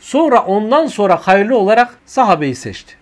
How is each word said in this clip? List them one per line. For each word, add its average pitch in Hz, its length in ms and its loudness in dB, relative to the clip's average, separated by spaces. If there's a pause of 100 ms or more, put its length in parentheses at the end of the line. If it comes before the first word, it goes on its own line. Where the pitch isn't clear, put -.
Sonra 269 440 0
ondan 220 420 -2
sonra 196 300 0
hayırlı 202 420 0
olarak 220 480 0
sahabeyi 165 480 -2
seçti. - 480 -16